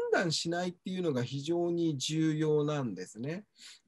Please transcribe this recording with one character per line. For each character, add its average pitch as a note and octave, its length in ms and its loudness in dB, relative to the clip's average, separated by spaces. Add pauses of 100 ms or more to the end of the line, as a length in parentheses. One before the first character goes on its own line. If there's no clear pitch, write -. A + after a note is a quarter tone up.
(120)
断 G3+ 200 4
し - 160 -2
な F3 160 0
い F3+ 60 -2
っ - 20 -14
て - 180 -10
い F#3 80 -2
う F#3 40 -2
の E3 100 2
が B2 120 0
非 C#3 180 -6
常 E3+ 280 0
に E3 280 2
重 D#3 380 2
要 D3+ 280 4
な D3 180 0
ん A2+ 120 -2
で F#2 120 -8
す - 120 -16
ね。 D#3 260 -6 (440)